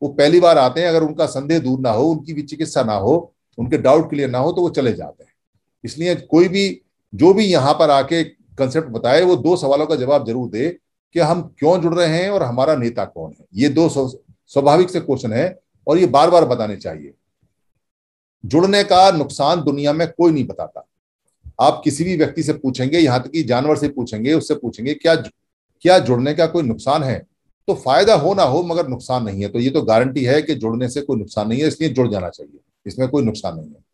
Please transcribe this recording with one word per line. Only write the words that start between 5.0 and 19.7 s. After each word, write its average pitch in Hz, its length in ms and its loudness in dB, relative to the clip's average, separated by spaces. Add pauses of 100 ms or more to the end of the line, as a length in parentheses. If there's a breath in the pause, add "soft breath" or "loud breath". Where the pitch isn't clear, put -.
हैं। - 80 -20 (520)
इसलिए 165 300 -4
कोई 160 340 2
भी, 190 340 -2 (320)
जो 160 200 6
भी 214 100 2
यहाँ 151 300 2
पर 151 160 4
आके 151 340 2
कॉन्सेप्ट 139 640 -6
बताए, 120 340 2
वो 180 140 4
दो 160 200 0
सवालों 143 300 0
का 156 100 -2
जवाब 127 300 0
जरूर 120 240 -6
दे 139 280 -4 (340)
कि 170 80 -2
हम 165 380 -2
क्यों 165 240 2
जुड़ 165 120 0
रहे 175 140 2
हैं 175 220 -2
और 196 120 -2
हमारा 135 340 0
नेता 117 280 -4
कौन 80 360 -14
है। - 140 -20
ये 131 140 2
दो 156 200 2
स्व-, 131 300 -4 (280)
स्वाभाविक 147 440 2
से 170 100 -4
question 123 320 -4
है 165 260 -4 (280)
और 156 120 2
ये 180 80 4
बार 143 240 4
बार 170 140 6
बताने 110 320 -2
चाहिए। 80 360 -14 (1300)
जुड़ने 196 380 2
का 190 260 6
नुकसान 147 520 -2
दुनिया 143 300 -2